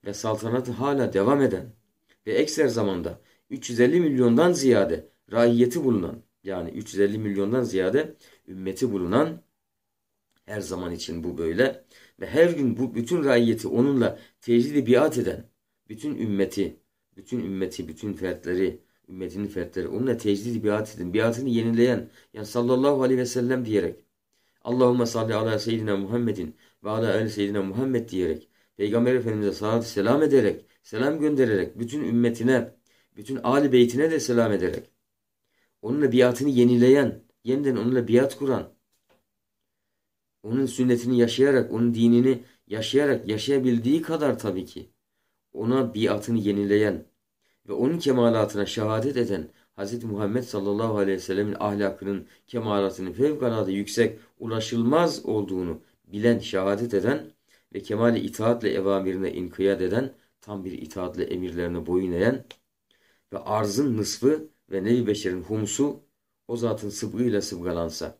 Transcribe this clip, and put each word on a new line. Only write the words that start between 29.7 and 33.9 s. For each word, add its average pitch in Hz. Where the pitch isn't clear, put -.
selam 117
ederek, 131
selam 143
göndererek, 120
bütün 117
ümmetine, 117
bütün 131
âli 135
beytine 123